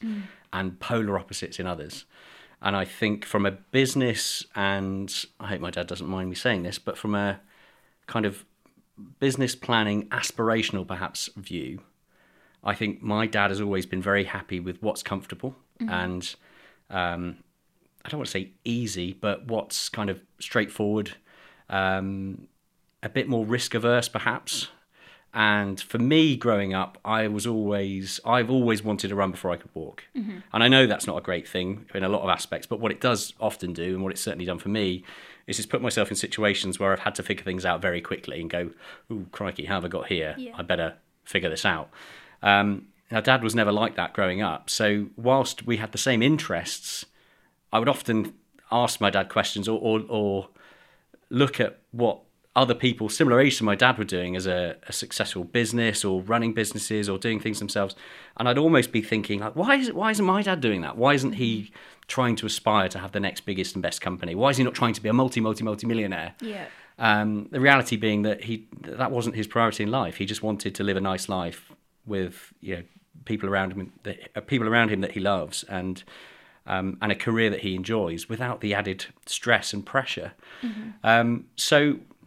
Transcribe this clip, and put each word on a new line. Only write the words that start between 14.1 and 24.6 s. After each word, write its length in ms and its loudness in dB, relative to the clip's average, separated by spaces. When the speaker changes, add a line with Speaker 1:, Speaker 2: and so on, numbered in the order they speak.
Speaker 2:
happy 340 -8
with 240 -8
what's 180 -2
comfortable 540 -8
Speaker 1:
Mm-hmm. 100 -6
Speaker 2:
and, 460 -4
um, 460 -4
I 40 -12
don't 100 -6
want 80 -6
to 40 -10
say 200 -6
easy, 500 -4
but 340 -4
what's 420 -4
kind 220 -4
of 100 -6
straightforward, 720 -2
um, 800 -2
a 80 -8
bit 180 -2
more 180 0
risk 280 -2
averse 340 2
perhaps. 600 -4